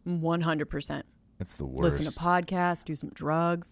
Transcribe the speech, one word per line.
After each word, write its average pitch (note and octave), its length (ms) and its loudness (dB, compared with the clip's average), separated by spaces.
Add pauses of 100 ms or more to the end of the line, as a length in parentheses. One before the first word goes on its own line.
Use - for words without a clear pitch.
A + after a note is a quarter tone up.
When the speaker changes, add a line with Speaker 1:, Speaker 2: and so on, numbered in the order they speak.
Speaker 1:
One E3+ 380 0
hundred D#3+ 280 0
percent. C#3+ 360 -6 (340)
Speaker 2:
That's - 140 -8
the - 140 -6
worst. C#3+ 320 4
Speaker 1:
Listen D#3 120 0
to - 80 -10
podcasts, F3 640 2
do D#3 120 -6
some - 160 -8
drugs. E3+ 600 0